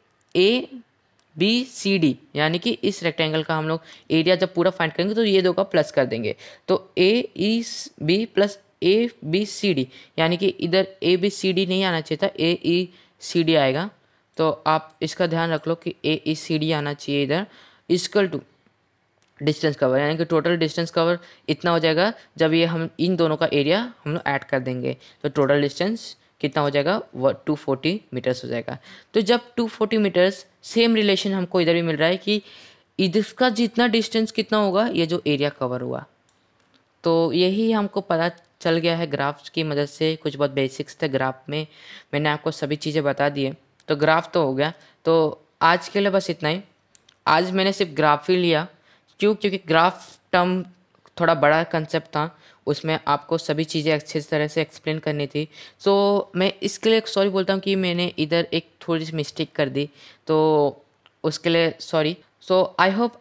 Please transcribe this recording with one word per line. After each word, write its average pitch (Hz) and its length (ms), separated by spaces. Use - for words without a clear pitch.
एबीसीडी, 202 1800
यानी 156 240
कि 233 120
इस 196 200
रेक्टेंगल 156 400
का 160 120
हम 156 120
लोग 160 140
एरिया 160 240
जब 180 180
पूरा 170 180
फाइंड 165 220
करेंगे 202 220
तो 226 80
ये 190 180
दो 180 120
का 190 100
प्लस 156 280
कर 135 140
देंगे, 113 300
तो - 300
एईबी 214 1300
प्लस 202 340
एबीसीडी, 190 1040
यानी 165 180
कि 190 100
इधर 190 400
एबीसीडी 185 640
नहीं 185 180
आना 170 180
चाहिए 160 260
था, - 120
एईसीडी 170 1160
आएगा। 147 340
तो 160 300
आप 156 340
इसका 175 260
ध्यान 165 240
रख 156 160
लो 170 80
कि 170 200
एईसीडी 156 640
आना 147 220
चाहिए 143 300
इधर, 160 220
equal 185 400
to - 80
डिस्टेंस 151 320
कवर, 131 240
यानी 147 180
कि 165 80
टोटल 165 320
डिस्टेंस 165 340
कवर 175 280
इतना 170 220
हो 165 80
जाएगा 165 340
जब 160 160
ये 165 120
हम 165 240
इन 175 160
दोनों 160 220
का 160 160
एरिया 180 400
हम 151 80
लोग 170 140
ऐड 139 160
कर 135 160
देंगे, 127 380
तो 147 60
टोटल 143 320
डिस्टेंस 180 560
कितना 147 220
हो 143 60
जाएगा, 143 320
वो 127 160
टू - 240
फ़ोर्टी 151 460
मीटर्स 127 300
हो 123 60
जाएगा। 120 280
तो 220 80
जब 233 200
टू 226 120
फ़ोर्टी 214 300
मीटर्स, 190 480
सेम 233 320
रिलेशन 202 380
हमको 180 280
इधर 170 120
भी 170 80
मिल 165 140
रहा 156 140
है 185 80
कि 208 240
इसका 208 500
जितना 233 380
डिस्टेंस 220 440
कितना 214 260
होगा, 208 300
ये 165 180
जो 170 220
एरिया 143 220
कवर 127 320
हुआ, 127 240
तो 165 300
यही 196 380
हमको 202 300
पता 170 300
चल 165 180
गया 165 200
है 170 100
ग्राफ्स 143 420
की 165 140
मदद 147 220
से। 156 300
कुछ 147 200
बहुत 139 160
बेसिक्स 135 500
थे 160 60
ग्राफ 131 420
में, 151 180
मैंने 151 160
आपको 151 220
सभी 151 240
चीज़ें 151 280
बता 139 260
दी 143 140
है। 135 140
तो 151 80
ग्राफ 156 380
तो 170 100
हो 135 100
गया, 147 200
तो 160 380
आज 175 280
के 202 100
लिए 202 100
बस 190 200
इतना 156 200
ही। 185 120
आज 175 240
मैंने 190 200
सिर्फ 190 200
ग्राफ 147 380
ही 185 60
लिया। 170 320
क्यों? 208 160
क्योंकि 196 220
ग्राफ 165 520
टर्म 180 340
थोड़ा 165 140
बड़ा 151 300
कॉन्सेप्ट 160 440
था, 156 300
उसमें 156 400
आपको 147 300
सभी 156 260
चीज़ें 156 300
अच्छी 151 280
तरह 151 260
से 160 140
एक्सप्लेन 156 380
करनी 147 280
थी। 151 200
So, 202 420
मैं 190 180
इसके 208 260
लिए 220 120
सॉरी 202 280
बोलता 190 240
हूँ 190 80
कि 196 140
मैंने 175 440
इधर 165 340
एक - 160
थोड़ी 160 180
सी 160 100
मिस्टेक 151 400
कर 143 140
दी, 143 200
तो 156 580
उसके 156 260
लिए 165 300
सॉरी। 160 380
So, 185 180
I 190 100
hope 226 300